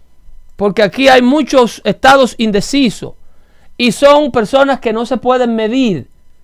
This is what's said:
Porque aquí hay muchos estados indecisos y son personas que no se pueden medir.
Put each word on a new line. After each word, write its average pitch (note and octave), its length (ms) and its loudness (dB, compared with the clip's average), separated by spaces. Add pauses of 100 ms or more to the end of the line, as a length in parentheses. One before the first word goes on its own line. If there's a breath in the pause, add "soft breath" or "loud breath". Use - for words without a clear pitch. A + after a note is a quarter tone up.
(560)
Porque G3+ 260 -2
aquí B3 260 0
hay C4 140 6
muchos B3+ 640 0
estados C4 520 0
indecisos A3 760 -2 (640)
y A#3+ 140 2
son C#4+ 400 2
personas C4+ 480 0
que A#3 120 -4
no A3+ 140 -4
se A#3+ 120 -4
pueden B3 380 -2
medir. A3 520 -2 (360)